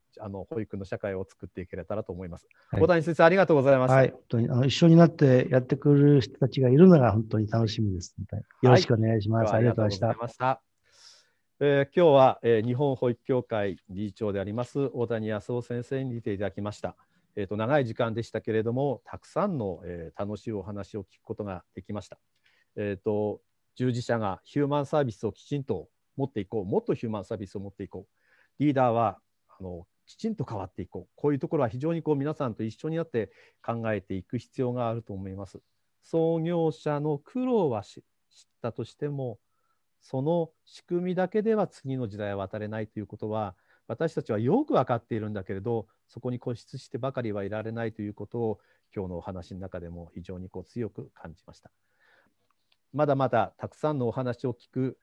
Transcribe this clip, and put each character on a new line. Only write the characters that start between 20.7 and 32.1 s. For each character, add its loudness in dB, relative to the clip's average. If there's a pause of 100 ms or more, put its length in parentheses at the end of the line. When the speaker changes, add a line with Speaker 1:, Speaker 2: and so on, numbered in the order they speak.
Speaker 1:
を -8
聞 -20
く -20
こ -10
と -6
が -8 (100)
で -14
き -12
ま -8
し -20
た。 -20 (580)
え -4
ー -20
と、 -2 (360)
従 -2
事 -6
者 -2
が -4
ヒ -4
ュ 2
ー -2
マ -2
ン -6
サ 0
ー 2
ビ -6
ス -8
を -4
き -18
ち -6
ん -8
と -6 (280)
持 -4
っ -10
て -6
い -8
こ -6
う、 -6
も -2
っ -6
と -2
ヒ -10
ュ -4
ー -6
マ -6
ン -12
サ -8
ー -10
ビ -10
ス -14
を -10
持 -12
っ -20
て -12
い -16
こ -16
う、 -14
リ 2
ー 0
ダ 2
ー 4
は、 0 (300)
あ -20
の、 -14 (200)
き -20
ち -6
ん -6
と -4
変 -10
わ -8
っ -16
て -10
い -8
こ -14
う、 -20
こ -2
う 0
い -2
う -4
と -8
こ -4
ろ 2
は 0
非 -8
常 -4
に -6
こ -2